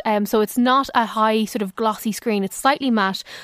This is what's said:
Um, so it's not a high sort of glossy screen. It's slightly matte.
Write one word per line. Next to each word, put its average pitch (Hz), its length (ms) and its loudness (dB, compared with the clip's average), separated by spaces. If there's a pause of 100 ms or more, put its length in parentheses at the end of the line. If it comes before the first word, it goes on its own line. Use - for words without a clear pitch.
Um, 208 220 2
so 214 160 2
it's - 160 -2
not 254 360 4
a 233 120 2
high 220 400 0
sort 214 160 -6
of 190 140 -8
glossy 220 360 -2
screen. 208 320 -2
It's 190 120 -8
slightly 269 340 0
matte. 196 340 0 (200)